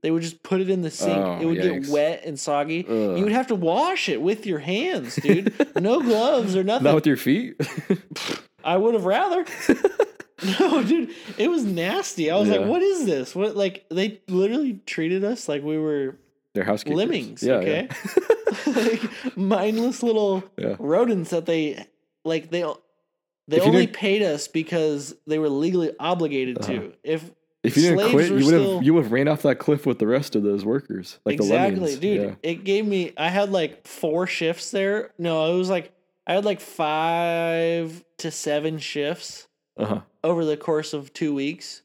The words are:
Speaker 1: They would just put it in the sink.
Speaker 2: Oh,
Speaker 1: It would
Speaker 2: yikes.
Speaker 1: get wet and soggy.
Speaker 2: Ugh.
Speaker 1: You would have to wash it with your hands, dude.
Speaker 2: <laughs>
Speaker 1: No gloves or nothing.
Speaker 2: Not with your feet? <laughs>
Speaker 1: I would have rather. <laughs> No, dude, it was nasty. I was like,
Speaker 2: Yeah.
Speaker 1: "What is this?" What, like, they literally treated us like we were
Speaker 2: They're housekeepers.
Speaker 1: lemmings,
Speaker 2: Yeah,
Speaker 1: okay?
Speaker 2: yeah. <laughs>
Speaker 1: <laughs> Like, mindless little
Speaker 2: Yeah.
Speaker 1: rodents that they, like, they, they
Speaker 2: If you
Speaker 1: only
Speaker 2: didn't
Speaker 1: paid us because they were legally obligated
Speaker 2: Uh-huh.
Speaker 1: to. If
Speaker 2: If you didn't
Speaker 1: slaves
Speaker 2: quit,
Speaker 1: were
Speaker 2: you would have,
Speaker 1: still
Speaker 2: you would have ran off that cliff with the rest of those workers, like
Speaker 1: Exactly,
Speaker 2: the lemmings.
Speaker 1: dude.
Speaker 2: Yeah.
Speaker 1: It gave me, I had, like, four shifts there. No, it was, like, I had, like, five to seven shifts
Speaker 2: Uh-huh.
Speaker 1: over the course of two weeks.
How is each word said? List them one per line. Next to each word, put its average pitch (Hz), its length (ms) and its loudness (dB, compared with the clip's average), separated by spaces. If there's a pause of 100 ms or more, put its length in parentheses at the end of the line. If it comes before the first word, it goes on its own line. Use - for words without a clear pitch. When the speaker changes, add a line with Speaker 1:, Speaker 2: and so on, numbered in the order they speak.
Speaker 1:
They 160 120 0
would 165 100 0
just 165 220 -10
put 190 160 0
it 190 100 0
in 185 120 0
the 160 100 -4
sink. 95 260 0
Speaker 2:
Oh, 90 220 0
Speaker 1:
It 165 60 -2
would 165 120 0
Speaker 2:
yikes. 170 280 0
Speaker 1:
get 143 60 -4
wet 147 320 0
and 151 140 -8
soggy. 156 500 -2
Speaker 2:
Ugh. 110 300 0
Speaker 1:
You 185 60 2
would 208 80 2
have 254 160 0
to 226 80 0
wash 208 520 0
it 135 140 -2
with 208 240 -2
your 165 140 -2
hands, 185 560 -4
dude. 196 360 4 (220)
Speaker 2:
<laughs> - 60 -
Speaker 1:
No 226 200 4
gloves 233 540 2
or 190 80 2
nothing. 226 220 0
Speaker 2:
Not 147 100 6
with 151 120 2
your 139 100 4
feet? 147 440 0 (520)
<laughs> - 520 -12
Speaker 1:
I 165 120 2
would 220 180 2
have 202 120 0
rather. 339 380 2 (220)
<laughs> 269 80 6 (840)
No, 302 240 4
dude, 254 260 0 (260)
it 247 140 2
was 320 140 0
nasty. 180 680 -2
I 170 80 2
was 208 100 4
like, 202 120 4
Speaker 2:
Yeah. 196 80 0
Speaker 1:
"What 339 120 2
is 370 260 2
this?" 135 280 -2
What, 208 220 -2
like, 196 340 -2
they 202 380 -2
literally 220 460 0 (120)
treated 180 380 -2
us 233 240 -4
like 143 160 -4
we 156 140 -2
were 143 380 -2 (380)
Speaker 2:
They're 101 80 0
housekeepers. 107 340 0
Speaker 1:
lemmings, 180 460 -2
Speaker 2:
Yeah, 127 120 4
Speaker 1:
okay? 151 360 0
Speaker 2:
yeah. - 320 -2 (440)
<laughs> - 0 -
Speaker 1:
<laughs> - 60 -
Like, 226 640 -2
mindless 214 680 0
little 208 400 2 (120)
Speaker 2:
Yeah. - 220 -4
Speaker 1:
rodents 190 520 2
that 170 160 -2
they, 156 380 0 (400)
like, 160 280 -4
they, 175 80 -2 (880)
they 151 80 2
Speaker 2:
If - 80 6
you 151 40 8
Speaker 1:
only 175 180 6
Speaker 2:
didn't - 100 -8
Speaker 1:
paid 208 260 2
us 151 240 -2
because 156 680 -2 (140)
they 156 140 0
were 151 80 2
legally 160 500 0
obligated 143 600 -2
Speaker 2:
Uh-huh. - 140 -6
Speaker 1:
to. 104 200 -6 (100)
If 160 300 -4 (320)
Speaker 2:
If - 120 2
you 147 60 8
didn't 175 160 6
Speaker 1:
slaves 214 140 4
Speaker 2:
quit, 160 180 6
Speaker 1:
were 135 80 2
Speaker 2:
you 139 60 6
would 156 100 6
have, 165 80 6
Speaker 1:
still 95 220 0
Speaker 2:
you 151 100 6
would 165 80 6
have 113 100 -2
ran 131 140 2
off 147 160 0
that 135 160 2
cliff 143 280 0
with 123 120 0
the 107 80 0
rest 127 300 0
of 104 80 0
those 101 200 0
workers, 107 640 -4
like 110 80 0
Speaker 1:
Exactly, 190 400 2
Speaker 2:
the 185 60 -2
lemmings. 147 200 -4
Speaker 1:
dude. 196 220 0
Speaker 2:
Yeah. 101 120 -4 (100)
Speaker 1:
It 170 180 -4
gave 196 240 0
me, 190 300 -2
I 151 120 -2
had, 196 220 0
like, 175 380 -2
four 175 400 -2
shifts 170 420 -4
there. 196 480 -2
No, 165 340 0
it 180 60 2
was, 185 100 0
like, 180 220 -2 (380)
I 170 60 0
had, 202 100 0
like, 208 160 -2
five 165 1400 -2 (140)
to 165 120 -6
seven 151 480 -2
shifts - 720 -6 (280)
Speaker 2:
Uh-huh. 107 240 -4 (240)
Speaker 1:
over 170 200 2
the 151 120 0
course 151 360 -4
of 139 200 -8
two 156 220 -2
weeks. 143 500 -6